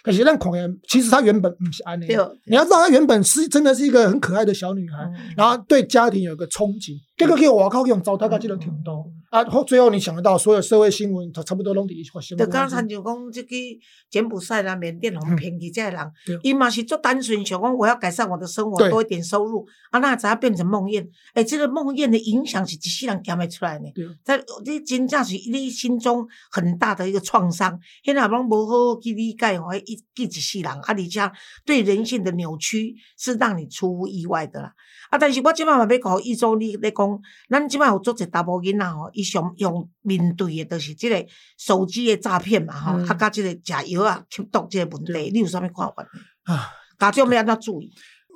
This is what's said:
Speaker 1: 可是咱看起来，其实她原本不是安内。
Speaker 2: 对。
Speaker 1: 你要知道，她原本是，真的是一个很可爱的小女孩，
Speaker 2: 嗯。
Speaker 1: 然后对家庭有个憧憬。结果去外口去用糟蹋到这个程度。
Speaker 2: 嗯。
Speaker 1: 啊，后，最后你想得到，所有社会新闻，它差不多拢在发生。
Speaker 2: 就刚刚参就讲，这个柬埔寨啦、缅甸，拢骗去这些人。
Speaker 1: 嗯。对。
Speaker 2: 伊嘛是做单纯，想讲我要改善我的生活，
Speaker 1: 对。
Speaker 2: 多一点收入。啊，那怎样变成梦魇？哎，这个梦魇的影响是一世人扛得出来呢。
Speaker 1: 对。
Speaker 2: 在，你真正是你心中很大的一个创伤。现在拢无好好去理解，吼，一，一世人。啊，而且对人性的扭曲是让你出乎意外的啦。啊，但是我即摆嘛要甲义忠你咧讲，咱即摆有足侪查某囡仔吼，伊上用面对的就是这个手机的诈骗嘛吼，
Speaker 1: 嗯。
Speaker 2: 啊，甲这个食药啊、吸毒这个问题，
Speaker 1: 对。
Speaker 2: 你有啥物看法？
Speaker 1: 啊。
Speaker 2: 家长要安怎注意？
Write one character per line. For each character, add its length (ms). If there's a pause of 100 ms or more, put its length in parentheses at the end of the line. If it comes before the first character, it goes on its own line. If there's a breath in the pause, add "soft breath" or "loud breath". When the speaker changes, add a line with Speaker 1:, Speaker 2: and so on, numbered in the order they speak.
Speaker 1:
可 80
是 140
咱 140
看 160
起 40
来， 100 (200)
其 140
实 80
她 100
原 220
本 160
不 120
是 140
安 160
内。 80
Speaker 2:
对。 80 (300)
Speaker 1:
你 100
要 80
知 60
道， 80
她 100
原 180
本 160
是， 280
真 120
的 140
是 100
一 60
个 180
很 80
可 160
爱 120
的 80
小 200
女 160
孩， 140
Speaker 2:
嗯。 320
Speaker 1:
然 140
后 180
对 180
家 240
庭 120
有 160
个 100
憧 280
憬。 200 (220)
结 100
果 80
去 140
外 180
口 160
去 60
用 120
糟 140
蹋 140
到 100
这 80
个 100
程 120 (120)
度。 100 (160)
Speaker 2:
嗯。 60 (160)
Speaker 1:
啊， 140
后， 180
最 200
后 80
你 100
想 160
得 60
到， 160
所 180
有 60
社 180
会 100
新 220
闻， 220
它 100
差 100
不 80
多 120
拢 120
在 80 (200)
发 80
生。 160
Speaker 2:
就 80
刚 160
刚 80
参 180
就 160
讲， 100 (160)
这 140
个 60 (600 soft breath)
柬 200
埔 100
寨 220
啦、 120
缅 240
甸， 160
拢 220
骗 240
去 100
这 120
些 80
人。 100
Speaker 1:
嗯。 120 (140)
对。 180
Speaker 2:
伊 100
嘛 160
是 140
做 140
单 240
纯， 240
想 160
讲 140
我 100
要 80
改 160
善 200
我 80
的 100
生 240
活， 60
Speaker 1:
对。 120
Speaker 2:
多 120
一 40
点 160
收 240
入。 220 (240 soft breath)
啊， 80
那 160
怎 140
样 100
变 160
成 100
梦 200
魇？ 200 (280 soft breath)
哎， 100
这 140
个 100
梦 200
魇 220
的 80
影 280
响 200
是 120
一 20
世 260
人 160
扛 160
得 120
出 160
来 140
呢。 140
Speaker 1:
对。 120 (180)
Speaker 2:
在， 180 (220)
你 160
真 260
正 200
是 80
你 360
心 300
中 260 (240 soft breath)
很 280
大 180
的 140
一 20
个 80
创 320
伤。 260 (260 soft breath)
现 120
在 140
拢 180
无 180
好 280
好 80
去 100
理 220
解， 260
吼， 140
一， 280 (140)
一 160
世 300
人。 100
啊， 160
而 80
且 240 (460 loud breath)
对 160
人 240
性 180
的 80
扭 260
曲 380 (220 soft breath)
是 160
让 240
你 100
出 260
乎 140
意 180
外 220
的 140
啦。 100 (380 soft breath)
啊， 80
但 140
是 100
我 100
即 140
摆 60
嘛 80
要 60
甲 380
义 100
忠 260
你 180
咧 140
讲， 280 (300 soft breath)
咱 180
即 100
摆 100
有 120
足 140
侪 160
查 140
某 180
囡 160
仔 80
吼， 280
伊 100
上 320
用 340 (120)
面 340
对 300
的 120
就 20
是 140
这 160
个 160 (320 soft breath)
手 280
机 240
的 80
诈 200
骗 260
嘛 100
吼， 240
Speaker 1:
嗯。 100
Speaker 2:
啊， 60
甲 160
这 120
个 80
食 420
药 120
啊、 260
吸 220
毒 180
这 140
个 140
问 80
题， 80
Speaker 1:
对。 180
Speaker 2:
你 80
有 80
啥 120
物 20
看 120
法？ 220 (480 loud breath)
Speaker 1:
啊。 280 (280 loud breath)
Speaker 2:
家 100
长 220
要 80
安 80
怎 140
注 200
意？ 80 (460 soft breath)